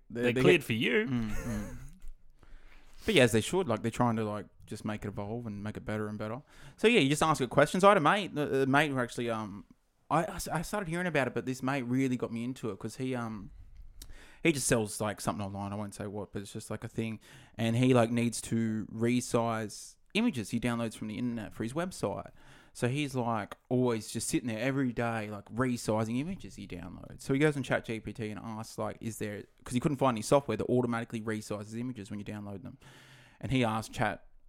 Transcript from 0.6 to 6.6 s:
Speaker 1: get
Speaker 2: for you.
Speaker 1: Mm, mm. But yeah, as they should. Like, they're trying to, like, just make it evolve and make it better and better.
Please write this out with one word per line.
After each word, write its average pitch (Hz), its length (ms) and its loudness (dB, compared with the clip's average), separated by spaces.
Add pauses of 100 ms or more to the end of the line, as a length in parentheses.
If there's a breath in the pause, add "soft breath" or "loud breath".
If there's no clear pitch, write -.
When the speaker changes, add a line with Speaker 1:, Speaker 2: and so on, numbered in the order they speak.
Speaker 1:
get - 40 -10
Speaker 2:
for - 80 -2
you. 214 340 2
Speaker 1:
Mm, 117 240 -2
mm. 107 460 -4 (1300 soft breath)
But 226 100 4
yeah, 143 100 10
as 107 80 6
they 110 80 8
should. 175 280 0
Like, 113 140 0
they're 113 80 0
trying 117 260 2
to, 113 80 0
like, 104 220 -6 (200)
just - 180 -10
make 107 200 -4
it 104 40 -4
evolve 104 380 -6
and 101 160 -8
make 104 140 -6
it 92 80 -12
better 107 240 -4
and 107 100 -8
better. 123 240 -6 (340 loud breath)